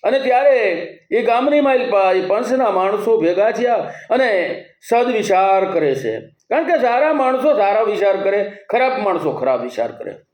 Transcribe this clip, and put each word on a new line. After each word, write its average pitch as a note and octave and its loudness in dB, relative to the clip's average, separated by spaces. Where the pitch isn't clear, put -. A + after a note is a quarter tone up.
અને C4 0
ત્યારે A3 2
એ A#3 2
ગામની C4+ 2
માલપા A#3+ 2
એ F#3 0
પંચના A#3 0
માણસો G3+ 0
ભેગા F3 2
થયા A#3 -2
અને G#3 0
સદવિચાર G3 2
કરે D3+ 0
છે. A#2+ -6
કારણ - -6
કે E4+ 0
સારા B3 2
માણસો C4 0
સારા G#3 2
વિચાર G3 0
કરે, G3 -2
ખરાબ B3+ 0
માણસો E3+ -2
ખરાબ B2+ -2
વિચાર A#2 -6
કરે. - -14